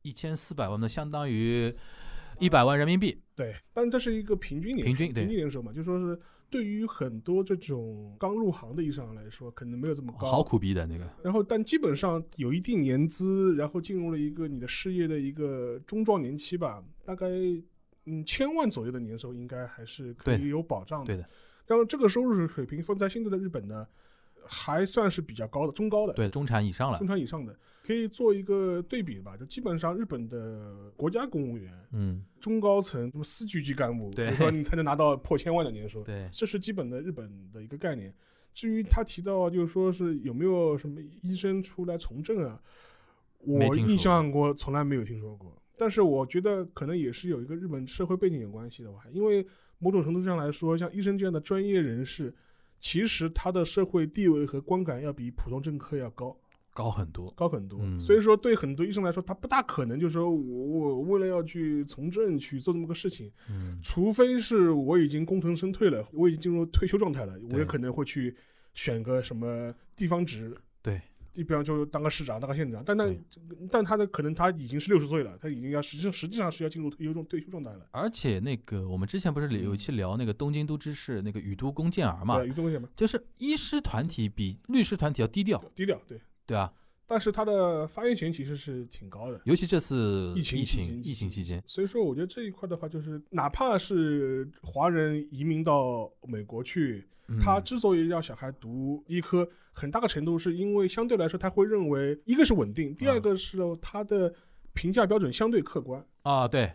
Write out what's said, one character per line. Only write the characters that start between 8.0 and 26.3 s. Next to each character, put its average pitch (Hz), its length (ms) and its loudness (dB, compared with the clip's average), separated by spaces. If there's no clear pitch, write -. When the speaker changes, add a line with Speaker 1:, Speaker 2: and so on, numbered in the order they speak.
Speaker 2:
刚 196 160 0
入 220 160 2
行 - 240 -8
的 170 80 -2
医 147 80 0
生 117 240 -8
来 107 160 -14
说， 123 180 -14
可 120 160 -14
能 120 140 -8
没 147 80 -2
有 156 80 0
这 139 80 -10
么 120 160 -10
高。 131 100 -2
Speaker 1:
好 135 140 4
苦 113 160 4
逼 95 160 2
的 82 100 0
那 82 100 -6
个。 85 140 -10
Speaker 2:
然 180 100 0
后， 220 80 4
但 220 240 0
基 320 100 0
本 208 200 4
上 165 280 0
有 131 180 0
一 180 80 0
定 190 220 2
年 135 240 4
资， 190 480 2
然 147 120 0
后 170 140 -4
进 190 160 -6
入 170 140 -2
了 160 80 -2
一 147 100 0
个 160 180 -4
你 139 120 -6
的 123 80 -8
事 - 260 -4
业 170 140 2
的 156 120 0
一 139 120 -2
个 131 560 -4
中 214 180 0
壮 202 160 4
年 135 160 -4
期 175 180 -6
吧， 113 280 -4
大 185 120 -8
概， 185 120 -4
嗯， 156 220 -6
千 285 260 0
万 311 160 2
左 113 160 -4
右 123 60 -4
的 127 80 -6
年 113 180 -8
收 123 160 -12
应 123 140 -12
该 123 180 -8
还 120 180 -16
是 120 300 -12
可 120 220 2
以 143 140 2
有 156 120 0
保 113 220 -4
障 151 160 -6
的。 127 80 -8
Speaker 1:
对 104 100 -2
的。 87 60 -8
对 - 20 -12
的。 - 40 -20
Speaker 2:
然 233 140 4
后 233 40 6
这 254 140 0
个 247 100 6
收 240 160 4
入 190 240 2
水 139 160 -6
平 151 200 -8
放 202 120 -2
在 196 140 0
现 226 140 -6
在 214 80 -4
的 190 80 0
日 190 100 -4
本 117 180 -8
呢， 107 200 -10
还 165 400 0
算 202 240 2
是 175 100 -2
比 147 140 -8
较 110 140 -6
高 147 180 -2
的， 143 80 -2
中 214 160 0
高 214 160 4
的。 170 80 -2
Speaker 1:
对， 107 160 2
中 139 160 -2